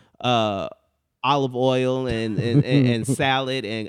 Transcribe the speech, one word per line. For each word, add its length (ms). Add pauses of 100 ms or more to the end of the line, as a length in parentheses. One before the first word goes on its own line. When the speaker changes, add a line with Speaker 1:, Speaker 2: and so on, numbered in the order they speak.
(200)
Speaker 1:
uh, 480 (540)
olive 320
oil 540
and, 300
and, 260
and, 240
and 180
Speaker 2:
<laughs> 100
Speaker 1:
salad 480
and, 240